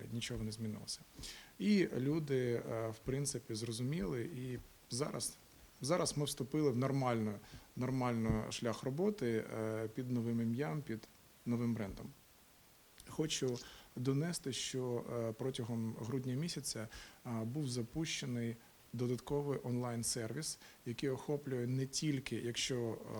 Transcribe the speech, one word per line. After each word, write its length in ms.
Нічого 320
не 80
змінилося. 480
І 280
люди, 560
е, 340
в 120
принципі, 560
зрозуміли, 680
і 360
зараз, 480
зараз 360
ми 80
вступили 460
в 60
нормальну, 560
нормальну 760
шлях 320
роботи, 640
е, 300
під 240
новим 300
ім'ям, 400
під 260
новим 280
брендом. 360
Хочу 520
донести, 580
що, 500
е, 180
протягом 680
грудня 340
місяця, 540
а, 60
був 400
запущений 840
додатковий 680
онлайн-сервіс, 960
який 240
охоплює 580
не 180
тільки, 500
якщо, 400
е, 220